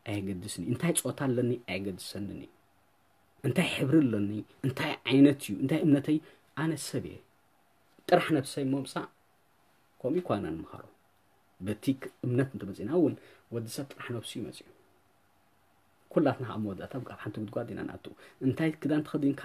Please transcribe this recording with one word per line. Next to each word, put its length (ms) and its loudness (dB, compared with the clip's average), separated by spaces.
ኣየገድስኒ፣ 600 -6
እንታይ 300 0
ጾታ 280 -4
ኣለኒ 280 2
ኣየገድሰኒኒ፣ 800 -6
እንታይ 260 2
ሕብሪ 320 2
ኣለኒ፣ 300 2
እንታይ 320 -2
ዓይነት 360 8
እዩ፣ 160 -6
እንታይ 260 2
እምነተይ፣ 360 4
ኣነ 220 0
ሰብ 260 -6
እየ። 120 -12
ጥራሕ 220 6
ነብሰይ 340 0
ምምፃእ 420 -2
ከምኡ 200 0
ኢኳ 160 -2
ኢና 160 -2
ንምኻሮ። 340 -10
በቲ 260 -6
እምነት 280 0
እንተመፂና 420 -10
እውን 220 4
ወዲ 220 -6
ሰብ 180 -8
ጥራሕ 240 -16
ነብሱ 220 -8
ይመፅ 240 -10
እዩ። 120 -20
ኩላትና 360 4
ኣብ 120 -6
መወዳእታ 360 -6
ኣብ 120 -8
ሓንቲ 200 -10
ጉድጓድ 320 -6
ኢና 120 -8
ንኣቱ። 240 -10
እንታይ 300 2
ክዳን 320 0
ተኸዲንካ 400 0